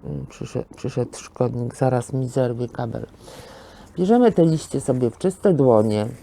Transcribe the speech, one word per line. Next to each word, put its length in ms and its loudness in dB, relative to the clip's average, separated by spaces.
Mm, 220 -8
przyszedł, 500 -10
przyszedł 400 -6
szkodnik, 600 -6
zaraz 360 -2
mi 160 -4
zerwie 400 -2
kabel. 380 -8
Bierzemy 340 4
te 120 4
liście 360 0
sobie 300 0
w 80 -18
czyste 360 0
dłonie 540 4